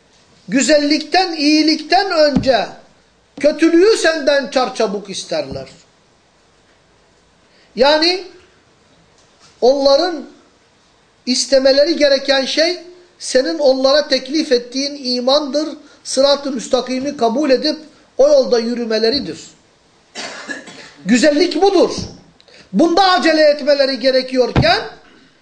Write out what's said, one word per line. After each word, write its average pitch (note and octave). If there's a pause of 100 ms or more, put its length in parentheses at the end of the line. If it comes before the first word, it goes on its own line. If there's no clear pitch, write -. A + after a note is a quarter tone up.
(480)
güzellikten, D4
iyilikten D#4
önce C4 (720)
kötülüğü E4+
senden C#4+
çarçabuk G#3+
isterler. C3+ (2000)
Yani D#4 (1400)
onların C#4 (1000)
istemeleri C4+
gereken C4+
şey E4+ (400)
senin D4+
onlara C4+
teklif C#4
ettiğin C4+
imandır, C#4 (260)
sırat-ı C#4
müstakimi B3+
kabul C4
edip D4 (380)
o C4+
yolda B3
yürümeleridir. A3+ (1700)
Güzellik D4
budur. F#4 (840)
Bunda E4+
acele D#4+
etmeleri C#4+
gerekiyorken C4 (600)